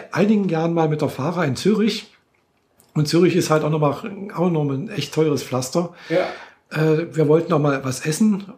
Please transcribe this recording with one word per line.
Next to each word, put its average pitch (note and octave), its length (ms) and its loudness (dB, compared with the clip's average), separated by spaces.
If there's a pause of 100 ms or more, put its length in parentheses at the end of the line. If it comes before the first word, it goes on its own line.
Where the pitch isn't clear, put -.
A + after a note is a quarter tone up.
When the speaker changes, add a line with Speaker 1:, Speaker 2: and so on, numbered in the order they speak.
(120)
Speaker 1:
einigen G3+ 380 2
Jahren E3 240 0
mal E3 160 2
mit D3+ 120 -2
der C3+ 80 0
Fahrer E3 360 -4
in B2+ 100 0
Zürich. G3+ 560 0 (800)
Und D3 140 0
Zürich E3 280 4
ist E3+ 140 0
halt D#3 140 2
auch D3+ 60 -2
nochmal, D3+ 260 0 (400)
auch F3 140 0
noch D3+ 200 0
ein C#3 200 -6
echt - 240 -6
teures D3+ 300 0
Pflaster. C3 500 -4 (160)
Speaker 2:
Ja. E3+ 180 0 (420)
Speaker 1:
Äh, D#3 460 2
wir D#3 120 4
wollten E3 260 4
auch D3+ 60 4
mal C#3 240 0
was C3 220 -6
essen G3 400 2 (120)